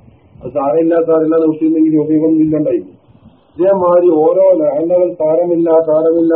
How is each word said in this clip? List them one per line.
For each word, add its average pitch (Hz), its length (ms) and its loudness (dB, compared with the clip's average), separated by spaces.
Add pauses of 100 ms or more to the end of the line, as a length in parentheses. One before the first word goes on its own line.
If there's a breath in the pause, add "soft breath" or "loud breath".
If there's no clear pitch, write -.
(340)
അത് 127 160 -18
സാരമില്ല, 165 520 -2
സാരമില്ല 160 340 0
എന്ന് 160 120 0
വിഷയമെങ്കിൽ 156 480 0
ഉപയോഗമൊന്നും 156 460 0
ഇല്ലാണ്ടായിരുന്നു. 143 520 -4 (560)
ഇതേമാതിരി 175 680 2
ഓരോ 170 280 2 (100)
ലഹളകൾ 165 600 -2
സാരമില്ല, 165 540 -2 (140)
സാരമില്ല, 165 540 0